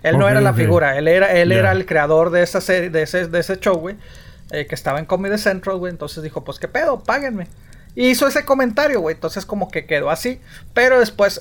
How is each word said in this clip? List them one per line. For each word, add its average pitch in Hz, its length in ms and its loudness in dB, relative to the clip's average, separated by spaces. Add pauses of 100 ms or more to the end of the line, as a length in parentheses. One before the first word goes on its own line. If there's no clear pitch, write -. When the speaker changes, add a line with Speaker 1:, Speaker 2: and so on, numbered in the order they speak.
Speaker 1:
él 160 140 4
no 196 80 4
Speaker 2:
Ok, 202 40 4
Speaker 1:
era - 100 4
la - 100 4
Speaker 2:
ok. 113 60 0
Speaker 1:
figura, 139 420 2
él 151 100 2
era, 185 240 4
él 175 180 4
Speaker 2:
Ya. 185 80 4
Speaker 1:
era 190 140 4
el 185 120 0
creador 160 460 2
de 175 140 4
esa 185 160 -2
serie, 180 300 -2
de 156 120 0
ese, 175 240 -4
de 170 140 -2
ese 190 180 -4
show, - 180 0
güey. 180 200 -8 (540)
Eh, 147 160 -6
que - 80 -8
estaba 139 240 -4
en 160 80 -8
Comedy 196 320 -2
Central, 190 400 -4
güey. 180 120 -6
Entonces 156 320 -12
dijo, 151 220 -10
pues, 139 140 -12
¿qué - 100 -10
pedo? 285 340 -2
Páguenme. 233 460 -4 (480)
Y 247 120 2
hizo 254 200 2
ese 285 160 -2
comentario, 262 560 0
güey. 160 140 -4
Entonces, - 320 -8
como 202 240 -6
que 156 160 -8
quedó 143 240 -2
así. 247 280 -4 (360)
Pero 254 260 4
después, 202 400 0